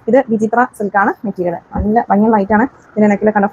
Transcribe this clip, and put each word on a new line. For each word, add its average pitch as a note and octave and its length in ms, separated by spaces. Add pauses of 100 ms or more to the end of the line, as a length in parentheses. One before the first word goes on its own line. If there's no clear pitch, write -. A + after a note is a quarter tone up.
ഇത് A#3 80 (140)
വിചിത്ര A3 280 (180)
സിൽക്ക് G#3 240
ആണ് A#3+ 100 (140)
മെറ്റീരിയൽ. F3+ 300 (180)
നല്ല G#3+ 360
ഭംഗിയുള്ള G#3+ 340
ഐറ്റം G#3 140
ആണ്. A3+ 80 (260)
ഇതിൻ്റെ G#3+ 200
നെക്കിൽ G#3 240
കണ്ട G3+ 180